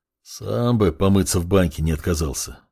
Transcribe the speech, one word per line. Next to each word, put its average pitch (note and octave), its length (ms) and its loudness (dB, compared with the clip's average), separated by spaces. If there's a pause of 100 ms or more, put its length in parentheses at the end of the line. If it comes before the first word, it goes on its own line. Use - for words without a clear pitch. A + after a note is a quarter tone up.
(240)
"Сам A#2 540 -2
бы G2 120 4
помыться G2 480 2
в E2+ 80 -2
баньке F2+ 340 2
не D#2+ 120 0
отказался", — D#2 680 -4 (140)